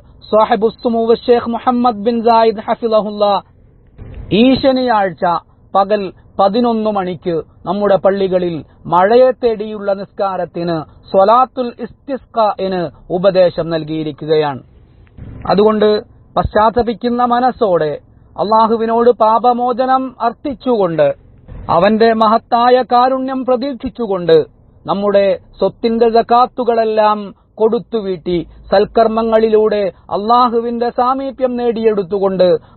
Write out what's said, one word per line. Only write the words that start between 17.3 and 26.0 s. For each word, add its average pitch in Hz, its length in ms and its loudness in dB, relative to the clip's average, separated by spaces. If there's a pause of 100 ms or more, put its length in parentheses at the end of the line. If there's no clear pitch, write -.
അള്ളാഹുവിനോട് 226 800 0
പാപമോചനം 247 1080 0
അർത്ഥിച്ചുകൊണ്ട് 202 960 -2 (560)
അവന്റെ 214 420 4
മഹത്തായ 233 720 2 (100)
കാരുണ്യം 262 520 0
പ്രതീക്ഷിച്ചുകൊണ്ട് 220 1000 0 (420)
നമ്മുടെ 196 520 0 (200)
സ്വത്തിന്റെ 226 520 0